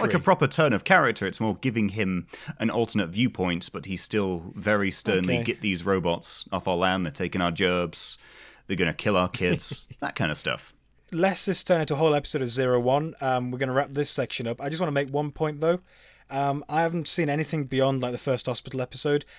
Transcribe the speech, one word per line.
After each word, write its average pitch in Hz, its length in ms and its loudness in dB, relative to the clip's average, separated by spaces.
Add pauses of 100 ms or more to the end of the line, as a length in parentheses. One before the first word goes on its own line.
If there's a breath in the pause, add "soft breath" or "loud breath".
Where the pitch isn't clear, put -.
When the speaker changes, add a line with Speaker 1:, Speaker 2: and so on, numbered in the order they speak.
Speaker 1:
like - 0 -
a 220 40 4 (120)
Speaker 2:
bigotry. - 40 2
Speaker 1:
proper 175 240 4
turn 147 260 4
of 101 120 0
character. 139 420 4
It's 90 140 -4
more 110 160 0
giving 113 320 0
him 95 400 -2 (320 loud breath)
an 113 100 0
alternate 110 380 0
viewpoint, 92 640 -2
but 92 140 -10
he's 92 160 -6
still 92 520 -2
very 101 380 0
sternly, 90 460 0
Speaker 2:
Okay. - 60 -2
Speaker 1:
"Get - 180 -4
these 92 220 -2
robots 87 680 -2
off 92 160 -4
our 90 80 0
land. 92 280 2
They're 76 80 -4
taking 92 280 -4
our 87 100 2
gerbs. 87 680 -2 (500 loud breath)
They're 101 80 -2
gonna 85 180 0
kill 104 220 0
our 92 120 4
kids." - 640 -2
Speaker 2:
<laughs> - 60 -20
Speaker 1:
That - 140 -6
kind 82 160 -2
of 76 80 -2
stuff. - 340 -6 (380)
Speaker 2:
Lest 180 360 0
this - 180 2
turn 175 160 4
into 151 140 0
a - 20 0
whole 156 180 4
episode 147 280 -2
of 123 60 -2
Zero 123 300 2
One, 139 420 2
um, 127 300 0
we're 127 80 -6
gonna 131 140 -2
wrap 135 200 0
this 143 180 0
section 123 360 -2
up. 117 140 -4
I 139 80 -6
just 160 120 -4
wanna 165 120 0
make 143 180 -2
one 143 220 -2
point, 151 280 -4
though. 170 200 2 (500 soft breath)
Um, 139 380 0
I 151 140 2
haven't 165 260 0
seen 165 200 4
anything 151 360 -2
beyond, 131 360 2
like, 123 120 -2
the 120 60 -6
first 127 280 -2
hospital 127 340 -4
episode. 147 440 0 (140 loud breath)